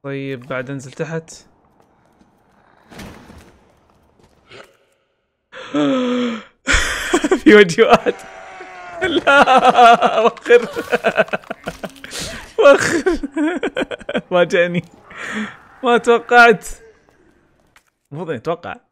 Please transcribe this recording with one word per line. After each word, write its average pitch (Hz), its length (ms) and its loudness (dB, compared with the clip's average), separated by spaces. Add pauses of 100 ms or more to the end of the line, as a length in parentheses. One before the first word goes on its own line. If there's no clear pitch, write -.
طيب، 139 440 -10
بعد 127 240 -10
أنزل 135 220 -12
تحت. 160 400 -10
<gasps> - 120 -20 (4000)
في 208 100 6
وجه 208 280 4
واحد. - 320 2 (880)
لا، 254 1160 4
وخر. 233 420 0 (2000)
وخر. 320 600 2 (1080)
فاجأني. 175 520 0 (1000)
ما 240 140 2
توقعت. 233 680 4 (1400)
المفروض 165 180 -12
إني 135 80 -8
أتوقع. 156 380 -10 (160)